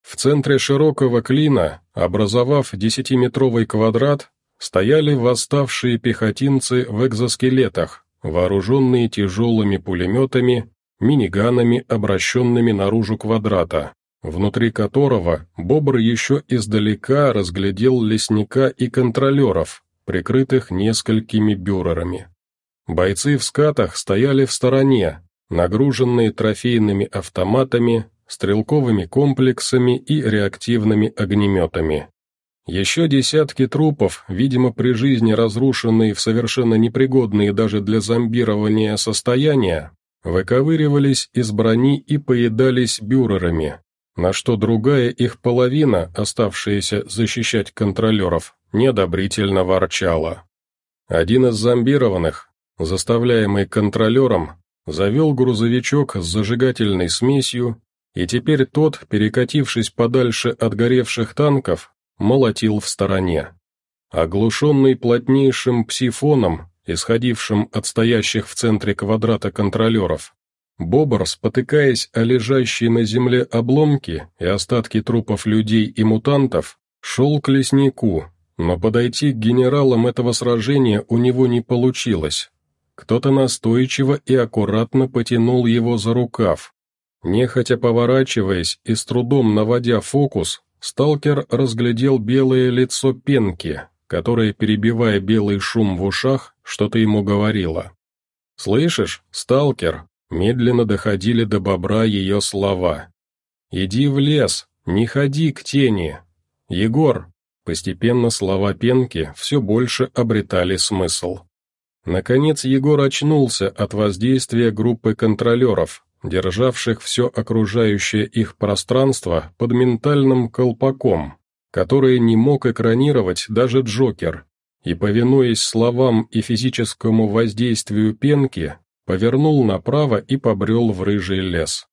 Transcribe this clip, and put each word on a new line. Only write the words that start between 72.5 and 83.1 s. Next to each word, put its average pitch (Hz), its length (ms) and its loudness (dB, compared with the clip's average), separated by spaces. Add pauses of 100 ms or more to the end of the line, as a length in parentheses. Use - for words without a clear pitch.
на 117 140 2
земле 123 400 0
обломки 123 840 0 (100)
и - 60 -6
остатки 110 560 -2
трупов 110 440 -2
людей 110 400 2
и - 200 -4
мутантов, 113 760 0 (220)
шел 143 400 0
к - 80 -2
леснику, 131 800 0 (300)
но 87 220 -2
подойти 120 540 0
к - 20 -4
генералам 123 720 2
этого 120 240 -2
сражения 120 800 0
у 117 80 2
него 127 300 2
не 120 120 2
получилось. 117 880 -2 (460)
Кто-то 120 340 -2